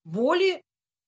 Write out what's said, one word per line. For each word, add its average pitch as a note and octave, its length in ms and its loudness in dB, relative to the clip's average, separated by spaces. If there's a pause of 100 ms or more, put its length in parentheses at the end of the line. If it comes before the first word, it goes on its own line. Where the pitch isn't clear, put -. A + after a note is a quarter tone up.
Боли D#4+ 600 0 (440)